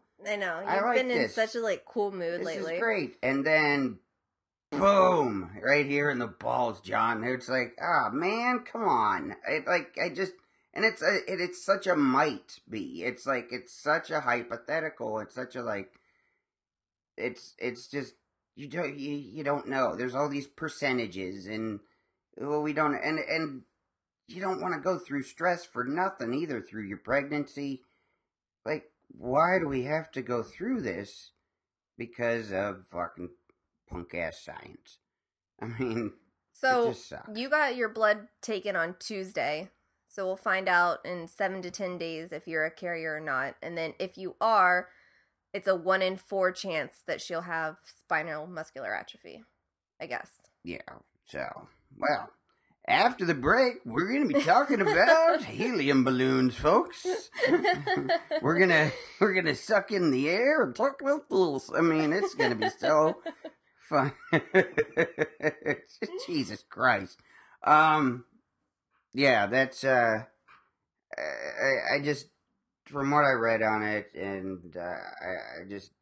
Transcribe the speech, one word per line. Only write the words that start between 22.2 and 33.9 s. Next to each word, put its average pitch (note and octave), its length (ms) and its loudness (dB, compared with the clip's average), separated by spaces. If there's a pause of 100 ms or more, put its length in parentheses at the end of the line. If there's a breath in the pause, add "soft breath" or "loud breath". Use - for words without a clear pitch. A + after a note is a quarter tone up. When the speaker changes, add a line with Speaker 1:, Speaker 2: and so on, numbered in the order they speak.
Speaker 2:
well, D3 240 -4
we D3+ 120 -2
don't, D3 220 0
and, D#3 240 -2
and D3+ 440 -4 (640)
you F3+ 140 -14
don't F#3+ 200 -2
wanna F3 180 -2
go E3+ 200 0
through C#3+ 240 -6
stress F3 420 -2
for A#2+ 180 -6
nothing D3 500 -2
either C#3+ 280 -4
through G#2+ 220 -12
your G2+ 160 -8
pregnancy. C#3+ 840 -4 (840)
Like, - 260 -6 (180)
why D#3 500 2
do E3 80 0
we C3 160 -2
have D3+ 280 -4
to C3+ 100 -6
go A#2+ 220 -4
through A#3 380 -6
this? G2 500 -8 (680)
Because A#2 560 -4
of F#2+ 320 -4
fucking F2 440 -8 (600)
punk-ass F2 520 -8